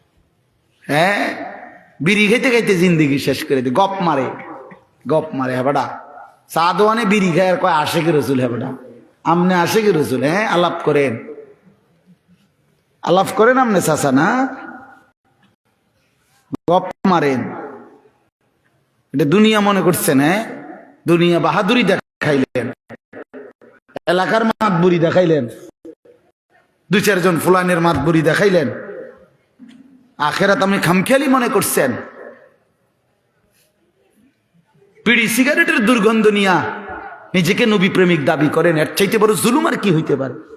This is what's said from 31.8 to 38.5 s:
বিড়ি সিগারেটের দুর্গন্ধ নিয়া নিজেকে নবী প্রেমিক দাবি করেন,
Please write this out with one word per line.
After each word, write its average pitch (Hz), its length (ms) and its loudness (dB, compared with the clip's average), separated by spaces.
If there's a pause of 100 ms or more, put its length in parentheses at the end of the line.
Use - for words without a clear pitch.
বিড়ি 233 240 2
সিগারেটের 294 580 0
দুর্গন্ধ 220 400 2
নিয়া 196 360 2 (720)
নিজেকে 190 320 2
নবী 202 220 2
প্রেমিক 175 360 2
দাবি 151 240 0
করেন, 160 280 2